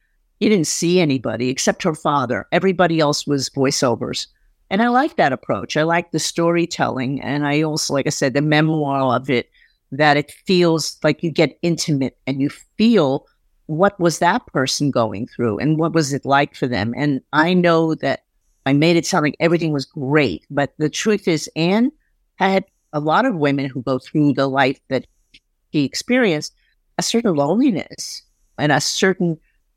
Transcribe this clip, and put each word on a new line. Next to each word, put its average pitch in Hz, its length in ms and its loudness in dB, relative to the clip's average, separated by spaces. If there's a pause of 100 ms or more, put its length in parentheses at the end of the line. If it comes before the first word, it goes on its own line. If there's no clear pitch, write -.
(400)
you 208 80 2
didn't 190 200 2
see 180 340 2
anybody 127 480 -2
except - 340 -2
her 165 100 0
father. 131 600 -2
Everybody 175 480 2
else 143 260 0
was 139 220 -2
voiceovers. 131 800 -2 (420)
And 196 120 0
I 240 60 2
like 254 300 0
that 147 160 2
approach. 113 420 -6
I 156 80 2
like 170 280 -2
the 160 80 -2
storytelling. 147 1000 -2
And 147 240 -4
I 147 180 0
also, 156 300 -4
like 139 140 -2
I 151 40 -2
said, 143 220 -2
the 139 80 0
memoir 151 720 0
of 131 140 -4
it, 123 200 0 (420)
that 147 260 4
it 147 140 -4 (140)
feels 175 580 2
like 151 200 0
you 165 80 -4
get 143 300 0
intimate 151 560 -2 (100)
and 135 120 -4
you 143 100 0 (280)
feel 180 480 2 (400)
what 170 340 0
was 170 200 0
that 185 280 0
person 135 440 -2
going 113 360 -2
through 117 300 -2
and 151 220 0
what 160 140 0
was 147 200 0
it 135 120 -6
like 139 300 0
for 139 120 -4
them. 117 280 -2
And 139 260 -2 (120)
I 165 220 2
know 165 400 2
that - 260 -4 (440)
I 135 80 2
made 160 240 4
it 160 80 0
sound 170 180 0
like 151 160 -2
everything 165 340 0
was 139 120 -4
great, 139 640 -2
but 139 260 -4
the 151 120 -2
truth 208 380 -2
is 160 280 -2
Anne 202 360 2 (440)
had 190 300 0 (280)
a 151 60 -2
lot 156 260 2
of 247 100 -2
women 143 300 0
who 131 160 -8
go 131 160 -2
through 147 360 0
the 139 140 0
life 135 320 0 (100)
that 127 180 -4 (680)
she 151 100 2
experienced, 208 720 -2 (460)
a - 20 -4
certain 226 320 0
loneliness 175 880 -2 (380)
and 147 120 2
a 131 80 4
certain, 180 600 -2 (380)